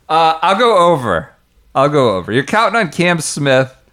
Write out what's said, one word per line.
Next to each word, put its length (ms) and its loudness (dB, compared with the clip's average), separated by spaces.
Uh, 340 2
I'll 160 2
go 340 4
over. 380 -2
I'll 140 2
go 280 0
over. 140 -8
You're 140 0
counting 340 -2
on 140 -2
Cam 280 -2
Smith. 540 -2